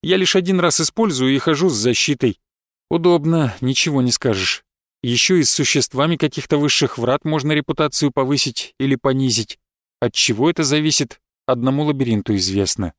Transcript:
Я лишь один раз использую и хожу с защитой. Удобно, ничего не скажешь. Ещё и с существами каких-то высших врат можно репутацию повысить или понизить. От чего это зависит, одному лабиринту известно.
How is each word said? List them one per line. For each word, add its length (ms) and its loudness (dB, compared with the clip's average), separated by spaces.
Я 140 0
лишь 200 0
один 240 2
раз 200 2
использую 540 0
и 40 0
хожу 300 0
с 60 0
защитой. 680 0
Удобно, 720 2
ничего 420 0
не 100 2
скажешь. 520 -2
Ещё 340 0
и 60 4
с 80 2
существами 680 0
каких-то 420 -2
высших 400 0
врат 260 0
можно 280 0
репутацию 600 -2
повысить 680 -2
или 180 0
понизить. 640 -2
От 140 -2
чего 380 0
это 120 -2
зависит, 580 0
одному 380 0
лабиринту 520 0
известно. 640 -2